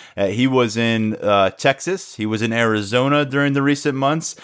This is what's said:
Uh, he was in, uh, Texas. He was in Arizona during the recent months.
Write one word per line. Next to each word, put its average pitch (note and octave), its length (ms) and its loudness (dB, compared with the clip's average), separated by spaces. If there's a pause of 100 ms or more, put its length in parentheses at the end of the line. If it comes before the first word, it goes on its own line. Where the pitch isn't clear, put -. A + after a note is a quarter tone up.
(160)
Uh, G2 120 0
he A#2 180 0
was A#2+ 320 2
in, A2+ 420 0
uh, G2 300 2
Texas. E3 640 -4
He A2 100 -6
was G#2+ 160 -2
in A2+ 140 -2
Arizona A#2 720 0
during C#3 260 0
the C#3 80 0
recent C#3 380 0
months. D3 460 -2